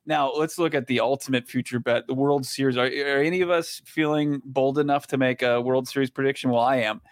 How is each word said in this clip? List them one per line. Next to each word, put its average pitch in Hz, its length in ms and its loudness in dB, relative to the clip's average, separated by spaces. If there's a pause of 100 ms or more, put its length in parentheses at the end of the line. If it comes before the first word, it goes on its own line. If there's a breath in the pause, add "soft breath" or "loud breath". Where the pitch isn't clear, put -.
Now, 147 260 0
let's 156 280 -4
look 160 160 0
at 131 100 -2
the 123 140 0
ultimate 127 480 -2
future 123 320 -4
bet, 117 260 0
the 131 80 -4
World 139 320 2
Series. 135 300 0
Are, 123 100 2
are 139 340 -2
any 170 200 0
of 175 100 0
us 170 340 -2
feeling 151 600 0
bold 135 340 0
enough 143 300 0
to 131 100 -2
make 127 240 0
a 120 180 2
World 127 280 0
Series 135 220 0
prediction? 135 400 -2
Well, 117 120 4
I 131 140 2
am. 107 240 -2 (120)